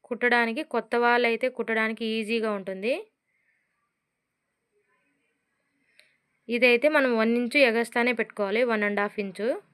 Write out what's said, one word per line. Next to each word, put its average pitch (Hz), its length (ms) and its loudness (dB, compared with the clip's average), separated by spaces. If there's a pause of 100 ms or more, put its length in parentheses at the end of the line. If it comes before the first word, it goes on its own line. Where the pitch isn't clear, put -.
కుట్టడానికి, 240 600 0
కొత్త 233 320 -4
వాళ్ళైతే 240 520 2
కుట్టడానికి 220 600 -4
ఈజీగా 220 440 -4
ఉంటుంది. 196 420 -6 (3500)
ఇదైతే 240 400 4
మనం 277 280 4
వన్ 226 180 2
ఇంచు 240 260 0
ఎగస్ట్రానే 240 520 2
పెట్టుకోవాలి, 214 520 -2
వన్ 220 200 0
అండ్ 208 160 -2
హాఫ్ 208 180 -4
ఇంచు. 196 300 -6 (260)